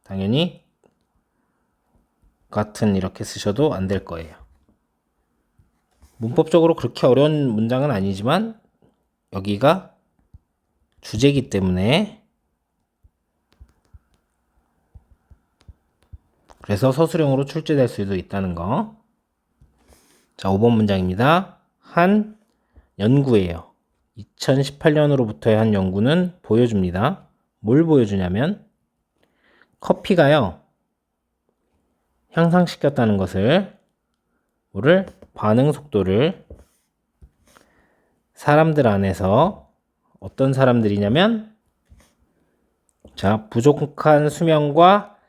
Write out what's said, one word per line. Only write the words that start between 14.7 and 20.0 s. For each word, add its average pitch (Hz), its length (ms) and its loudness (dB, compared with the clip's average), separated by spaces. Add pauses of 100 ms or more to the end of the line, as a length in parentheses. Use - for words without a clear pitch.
그래서 104 300 0
서술형으로 139 540 -2
출제될 143 420 -2
수도 101 280 -6
있다는 95 380 -6
거. 139 420 -6 (1400)